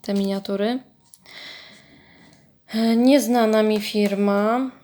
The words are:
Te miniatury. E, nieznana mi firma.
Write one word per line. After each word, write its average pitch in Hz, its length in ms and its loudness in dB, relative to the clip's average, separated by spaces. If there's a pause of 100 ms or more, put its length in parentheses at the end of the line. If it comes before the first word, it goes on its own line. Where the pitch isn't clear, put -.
Te 202 120 -6
miniatury. 202 640 -4 (1900)
E, 226 280 0
nieznana 233 680 4
mi 214 180 0
firma. 208 880 0 (140)